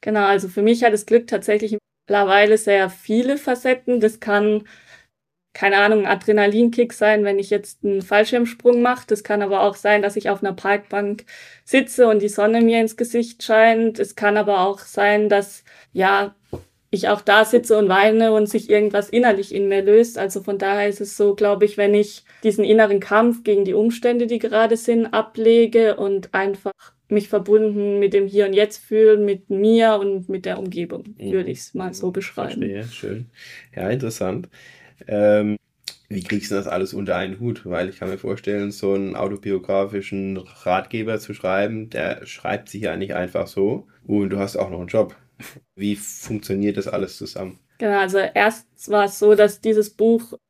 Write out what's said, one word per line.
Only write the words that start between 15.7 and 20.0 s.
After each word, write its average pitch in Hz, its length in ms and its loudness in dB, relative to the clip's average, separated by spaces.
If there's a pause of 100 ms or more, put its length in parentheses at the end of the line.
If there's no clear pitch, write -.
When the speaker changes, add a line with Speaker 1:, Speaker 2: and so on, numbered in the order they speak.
Speaker 1:
ja, 196 420 0 (540)
ich 196 200 -2
auch 208 120 0
da 214 240 6
sitze 226 320 2
und 208 120 2
weine 220 440 4
und 214 140 2
sich - 220 -6
irgendwas 208 400 0
innerlich 214 440 0
in 196 140 -2
mir 196 160 0
löst. 226 360 4